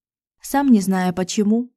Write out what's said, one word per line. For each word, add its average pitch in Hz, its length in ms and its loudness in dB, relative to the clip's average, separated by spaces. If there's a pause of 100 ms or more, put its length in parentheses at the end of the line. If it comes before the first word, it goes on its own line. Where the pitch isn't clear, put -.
(420)
Сам 277 320 0
не 202 80 6
зная 185 320 -2
почему 208 640 -2